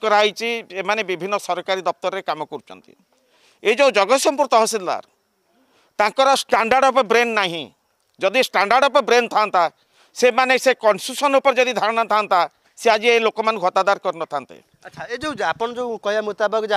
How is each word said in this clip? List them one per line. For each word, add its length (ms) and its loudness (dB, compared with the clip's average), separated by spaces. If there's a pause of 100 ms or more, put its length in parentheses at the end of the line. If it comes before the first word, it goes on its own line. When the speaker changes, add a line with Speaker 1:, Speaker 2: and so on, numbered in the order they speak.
Speaker 1:
କରାହେଇଛି, 480 0 (320)
ଏମାନେ 220 -4
ବିଭିନ୍ନ 340 -6
ସରକାରୀ 440 -6
ଦପ୍ତରରେ 400 -6
କାମ 180 -6 (100)
କରୁଛନ୍ତି। 440 -18 (680)
ଏଇ 160 2
ଯେଉଁ 120 4
ଜଗତସିଂହପୁର 560 2
ତହସିଲଦାର, 560 0 (960)
ତାଙ୍କର 280 2 (140)
ଷ୍ଟାଣ୍ଡାର୍ଡ 480 2
ଅଫ୍ 160 2
ବ୍ରେନ୍ 320 2
ନାହିଁ। 260 -4 (560)
ଯଦି 200 0 (100)
ଷ୍ଟାଣ୍ଡାର୍ଡ 400 2
ଅଫ୍ 160 0
ବ୍ରେନ୍ 240 2
ଥାନ୍ତା, 340 0 (520)
ସେମାନେ 420 2
ସେ 140 2 (120)
କନଷ୍ଟିଚ୍ୟୁସନ୍ 540 0
ଉପରେ 180 2
ଯଦି 180 0
ଧାରଣା 360 -2
ଥାନ୍ତା, 300 0 (380)
ସେ 120 -2
ଆଜି 180 2
ଏ 140 4
ଲୋକମାନଙ୍କୁ 460 -2
ହତାଦାର 340 0
କରିନଥାନ୍ତେ। 540 -8 (300)
Speaker 2:
ଆଚ୍ଛା, 160 -18 (120)
ଏ 80 -8
ଯେଉଁ 160 -6
ଯେ 80 -2
ଆପଣ 320 -2
ଯେଉଁ 140 -6 (100)
କହିବା 240 -2
ମୁତାବକ 400 -2
ଯେ 120 0